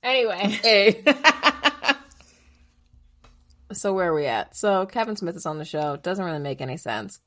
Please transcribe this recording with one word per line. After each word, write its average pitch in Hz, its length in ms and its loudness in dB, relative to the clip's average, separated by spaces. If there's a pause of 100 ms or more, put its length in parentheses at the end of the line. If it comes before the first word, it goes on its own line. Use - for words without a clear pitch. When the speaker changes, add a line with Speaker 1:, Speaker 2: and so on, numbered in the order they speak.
Speaker 1:
Anyway. 214 600 0
Speaker 2:
A. 208 420 6
<laughs> 285 80 6 (2500)
Speaker 1:
So 196 200 -2
where 180 160 0
are 160 40 2
we 147 120 0
at? 113 280 -4
So 196 300 2
Kevin 220 320 -4
Smith 170 180 -6
is 160 120 -10
on 156 100 -6
the 151 80 -10
show. 151 320 -4
Doesn't 190 300 -6
really 160 140 -6
make 139 200 -8
any 127 160 -8
sense. 107 500 -8